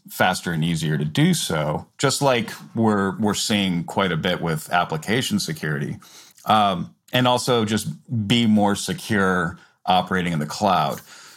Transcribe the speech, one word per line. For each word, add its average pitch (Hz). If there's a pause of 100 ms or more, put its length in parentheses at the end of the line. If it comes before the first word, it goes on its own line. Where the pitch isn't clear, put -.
faster 95
and 80
easier 78
to 73
do 160
so, 82 (100)
just 139
like 127 (240)
we're, 104
we're 104
seeing 95
quite 98
a 85
bit 87
with 80
application 90
security. 76 (480)
Um, 101 (200)
and 127
also 123
just 104 (400)
be 117
more 101
secure 92 (280)
operating 92
in 80
the 73
cloud. 80 (380)